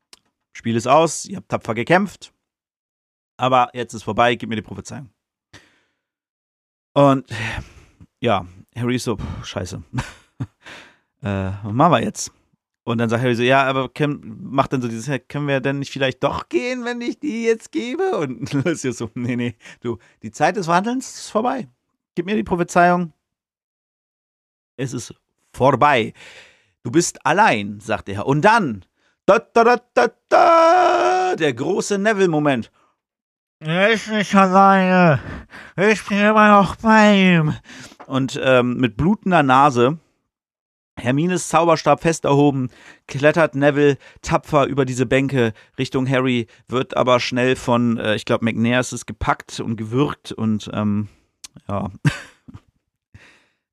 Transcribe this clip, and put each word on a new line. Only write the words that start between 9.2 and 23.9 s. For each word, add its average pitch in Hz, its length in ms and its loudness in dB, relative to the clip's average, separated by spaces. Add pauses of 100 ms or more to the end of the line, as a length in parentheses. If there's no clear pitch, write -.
scheiße. - 380 -6 (100)
<laughs> - 0 - (1300)
Äh, 98 280 -4 (100)
was 107 100 -8
machen 151 200 2
wir 120 100 2
jetzt?“ - 300 -10 (520)
Und 120 140 -4
dann 117 100 0
sagt 117 140 0
Harry 123 140 0
so, 120 80 -2
„Ja, 135 180 4
aber 131 260 -2
können“, 143 540 -6
macht 135 300 -4
dann 131 100 -2
so 120 60 -6
dieses, 113 180 -8
„Ja, 139 120 -4
können 147 280 -8
wir 139 140 0
denn 139 180 -4
nicht 139 140 -10
vielleicht 131 320 -4
doch - 240 -4
gehen, 247 360 -4
wenn 240 160 -8
ich 240 200 -8
die 226 240 -6
jetzt 226 260 -2
gebe?“ 320 460 -4
Und 135 360 -8
<laughs> - 0 -
Lucius 139 460 -4
so, 113 160 -8
„Nee, 123 220 -6
nee, 120 200 -6 (240)
du, 117 180 -8 (240)
die 110 100 -14
Zeit 151 240 0
des 185 100 -6
Verhandelns 208 480 -2
ist - 160 -18
vorbei. 240 380 -4 (480)
Gib 170 100 -6
mir 202 80 -4
die 220 80 -2
Prophezeiung. 175 680 0 (1600)